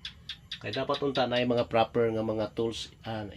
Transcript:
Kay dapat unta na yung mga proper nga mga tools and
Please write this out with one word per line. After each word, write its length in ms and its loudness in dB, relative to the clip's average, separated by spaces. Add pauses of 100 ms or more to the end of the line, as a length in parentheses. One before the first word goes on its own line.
(580)
Kay 160 -8
dapat 320 0
unta 240 2
na 80 2
yung 160 4
mga 160 2
proper 480 4
nga 80 0
mga 320 -2
tools 320 -2 (160)
and 320 -6